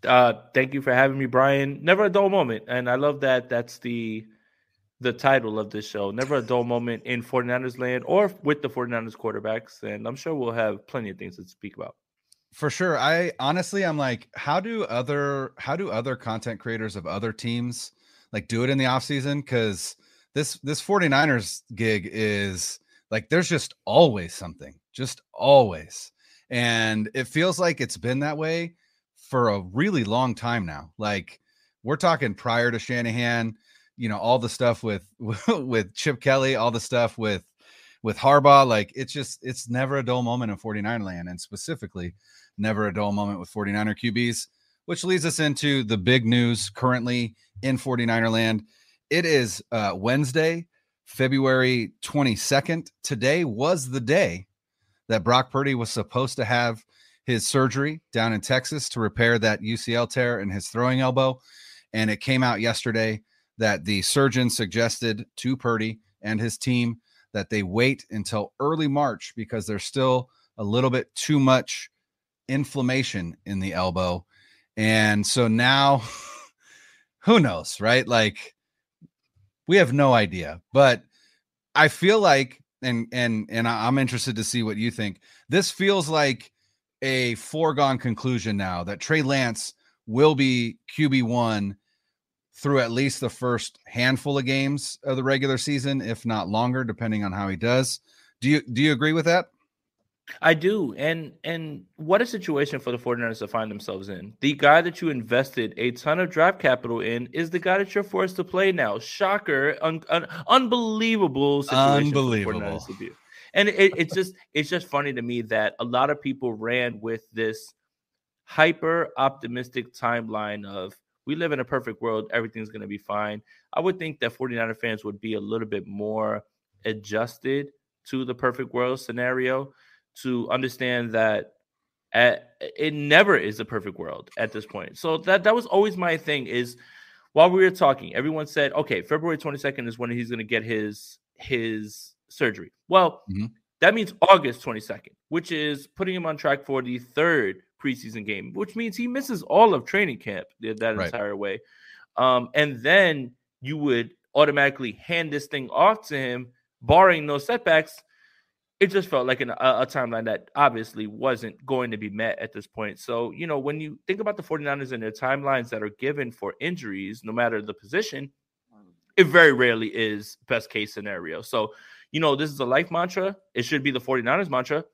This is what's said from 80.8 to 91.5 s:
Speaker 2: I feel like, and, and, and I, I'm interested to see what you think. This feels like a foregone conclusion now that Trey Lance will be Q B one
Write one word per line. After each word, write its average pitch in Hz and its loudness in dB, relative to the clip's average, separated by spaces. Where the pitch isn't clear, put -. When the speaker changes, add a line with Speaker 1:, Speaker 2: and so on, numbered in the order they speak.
Speaker 2:
I 151 6
feel 208 4
like, 135 4
and, 117 -2
and, 117 -2
and 113 0
I, 113 0
I'm 131 2
interested 123 -2
to 110 -4
see 120 -2
what 107 -4
you 113 -2
think. 104 -6
This 175 0
feels 196 0
like 147 0
a 127 0
foregone 143 0
conclusion 113 -2
now 92 -4
that 98 -8
Trey 156 0
Lance 131 -2
will 143 6
be 127 0
Q 151 0
B 131 4
one 110 -2